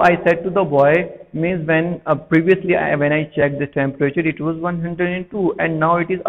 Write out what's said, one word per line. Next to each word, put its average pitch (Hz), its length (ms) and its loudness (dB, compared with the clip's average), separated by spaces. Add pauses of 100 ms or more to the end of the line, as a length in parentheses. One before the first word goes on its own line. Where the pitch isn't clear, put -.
I 175 40 6 (120)
said 170 200 4
to 190 140 -4
the 196 60 2
boy, 143 280 4 (420)
means 165 360 -4
when, 160 180 2 (240)
uh, 147 40 2
previously 170 680 2
I, 151 140 0
when 147 200 2
I 156 100 -2 (100)
checked 143 240 0
the 139 80 -2
temperature, 139 600 -2
it 147 100 -4
was 160 280 -4
one 175 180 -4
hundred 175 300 -2
and 180 180 -8
two, 190 260 0
and 165 200 -2
now 165 240 2
it 175 120 -4
is 175 140 -6